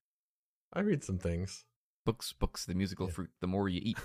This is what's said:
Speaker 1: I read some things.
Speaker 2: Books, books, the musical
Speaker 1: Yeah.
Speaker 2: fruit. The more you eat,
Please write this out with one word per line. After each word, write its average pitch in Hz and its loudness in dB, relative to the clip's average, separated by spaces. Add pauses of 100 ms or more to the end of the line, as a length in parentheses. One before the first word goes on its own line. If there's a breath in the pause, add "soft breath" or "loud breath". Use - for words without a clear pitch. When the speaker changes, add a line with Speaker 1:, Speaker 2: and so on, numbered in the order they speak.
(720)
Speaker 1:
I 180 0
read 196 4
some 92 0
things. 90 -2 (400)
Speaker 2:
Books, - 0
books, - -2
the 87 -2
musical 92 0
Speaker 1:
Yeah. 87 -4
Speaker 2:
fruit. 87 -6 (100)
The 90 0
more 98 2
you 90 0
eat, 110 0